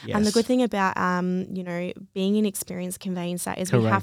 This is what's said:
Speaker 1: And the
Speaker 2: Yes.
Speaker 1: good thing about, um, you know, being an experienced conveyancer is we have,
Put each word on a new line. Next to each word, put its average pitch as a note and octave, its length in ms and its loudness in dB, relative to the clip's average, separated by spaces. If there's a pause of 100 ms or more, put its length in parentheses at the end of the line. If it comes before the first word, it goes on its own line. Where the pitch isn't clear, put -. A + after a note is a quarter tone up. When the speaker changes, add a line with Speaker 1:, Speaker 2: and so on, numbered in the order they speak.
(120)
Speaker 1:
And G#3+ 140 2
the G#3+ 40 4
Speaker 2:
Yes. F#3+ 40 0
Speaker 1:
good A3+ 140 4
thing B3+ 160 4
about, G3 340 0
um, F3+ 560 0
you F#3 100 -6
know, F3 280 -4 (240)
being G3 220 2
an G#3+ 100 2
experienced F3+ 540 -6
conveyancer F3 540 -4
is F3+ 160 -4
we A#2+ 120 6
have, A2 60 4 (140)